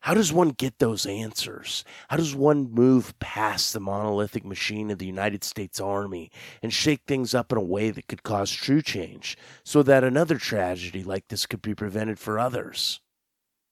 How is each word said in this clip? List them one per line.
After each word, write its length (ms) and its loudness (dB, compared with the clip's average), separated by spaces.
How 120 2
does 180 4
one 180 4
get 280 -6
those 260 2
answers? 800 -8
How 80 0
does 180 0
one 360 4
move 480 6
past 540 -2
the 80 -4
monolithic 640 -2
machine 460 -6
of 80 -4
the 80 -8
United 360 -4
States 380 -8
Army 500 -4
and 100 -4
shake 340 2
things 280 0
up 160 0
in 80 2
a 40 0
way 280 0
that 160 -10
could 160 -12
cause 300 -2
true 300 2
change, 540 -8
so 180 4
that 220 6
another 340 2
tragedy 640 -4
like 240 -6
this 180 -4
could 160 -6
be 140 -4
prevented 460 -4
for 180 -4
others? 600 -2